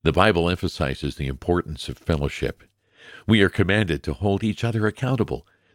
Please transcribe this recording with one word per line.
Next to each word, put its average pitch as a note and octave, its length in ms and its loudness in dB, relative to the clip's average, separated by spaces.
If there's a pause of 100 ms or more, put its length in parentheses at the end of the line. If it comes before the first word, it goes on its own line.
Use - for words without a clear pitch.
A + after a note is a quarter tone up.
The E2 100 2
Bible F2 380 4
emphasizes D2 640 -4
the D2+ 100 -4
importance D2+ 600 -4
of C2+ 80 -10
fellowship. - 680 -4 (640)
We A2 140 6
are G2 80 6
commanded F#2 540 0
to D#2 100 -4
hold G2 320 0
each G#2+ 180 -2
other A2+ 240 0
accountable, A#2 600 -2 (280)